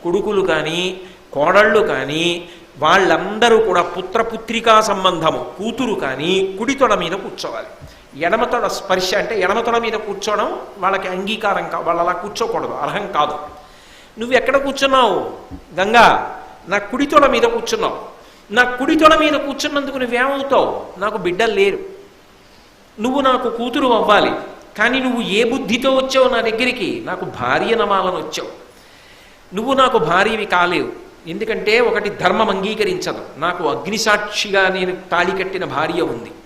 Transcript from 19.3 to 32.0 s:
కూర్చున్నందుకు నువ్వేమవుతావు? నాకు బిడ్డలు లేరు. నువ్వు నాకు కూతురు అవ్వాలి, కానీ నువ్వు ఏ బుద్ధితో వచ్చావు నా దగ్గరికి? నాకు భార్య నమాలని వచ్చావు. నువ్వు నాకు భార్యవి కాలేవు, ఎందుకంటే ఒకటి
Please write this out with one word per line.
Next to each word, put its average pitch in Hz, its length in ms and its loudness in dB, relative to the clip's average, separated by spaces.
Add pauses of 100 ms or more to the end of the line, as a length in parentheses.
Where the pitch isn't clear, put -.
కూర్చున్నందుకు 277 640 -4
నువ్వేమవుతావు? 254 1000 0
నాకు 208 180 -2
బిడ్డలు 180 360 0
లేరు. 196 420 0 (1000)
నువ్వు 254 240 -2
నాకు 254 280 2
కూతురు 247 440 -2
అవ్వాలి, 202 380 4 (420)
కానీ 240 260 0
నువ్వు 247 220 -2 (100)
ఏ 202 140 2
బుద్ధితో 247 480 0
వచ్చావు 262 360 2
నా 233 120 0
దగ్గరికి? 220 480 -2 (140)
నాకు 180 300 -6
భార్య 156 420 0
నమాలని 190 420 0
వచ్చావు. 156 340 -8 (1000)
నువ్వు 214 220 -2
నాకు 262 300 4
భార్యవి 202 440 0
కాలేవు, 175 420 0 (380)
ఎందుకంటే 208 540 -2
ఒకటి 208 340 0